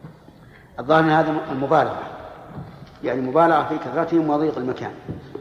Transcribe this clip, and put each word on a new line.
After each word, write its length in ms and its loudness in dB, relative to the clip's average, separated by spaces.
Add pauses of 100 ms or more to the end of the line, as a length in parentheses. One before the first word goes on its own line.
(800)
الظاهر 240 4
أن 60 4
هذا 260 4 (160)
المبالغة، 520 0 (1000)
يعني 180 -2
مبالغة 480 4
في 80 -4
كثرتهم 520 0
وضيق 280 0
المكان. 340 -6 (500)